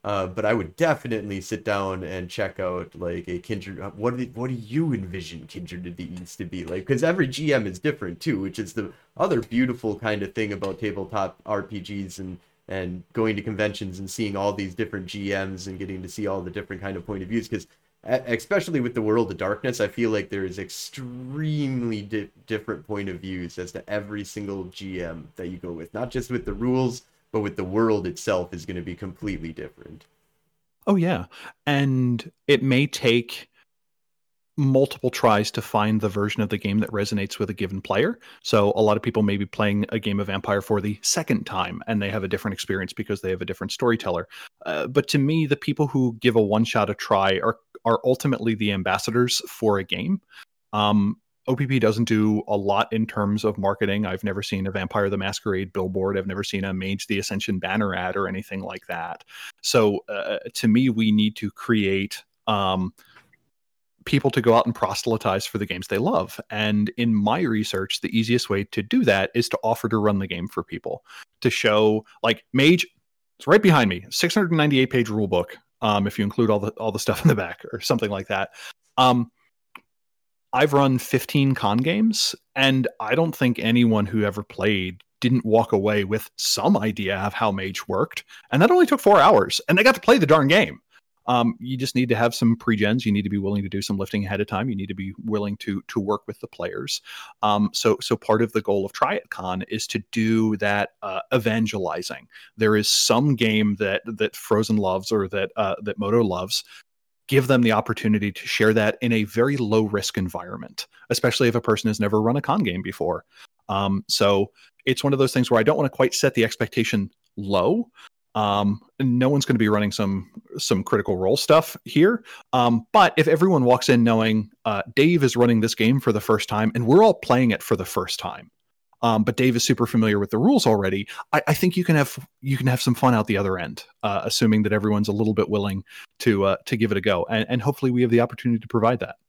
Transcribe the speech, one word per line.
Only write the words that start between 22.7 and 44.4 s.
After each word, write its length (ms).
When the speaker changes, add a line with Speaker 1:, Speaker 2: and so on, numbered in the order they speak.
Speaker 1:
point 220
of 120
views 380
as 140
to 160
every 360
single 400
G 380
M 340
that 120
you 80
go 160
with, 220
not 160
just 200
with 140
the 80
rules, 380
but 80
with 160
the 80
world 420
itself 480
is 100
gonna 160
be 140
completely 580
different. 520
Speaker 2:
Oh, 80
yeah. 300
And 640
it 160
may 240
take 640
multiple 540
tries 400
to 100
find 400
the 80
version 340
of 60
the 100
game 200
that 140
resonates 480
with 100
a 40
given 260
player. 400
So 320
a 60
lot 140
of 60
people 220
may 120
be 100
playing 420
a 100
game 220
of 80
Vampire 340
for 180
the 220
second 420
time, 440
and 120
they 100
have 120
a 60
different 260
experience 380
because 280
they 100
have 120
a 20
different 280
storyteller. 560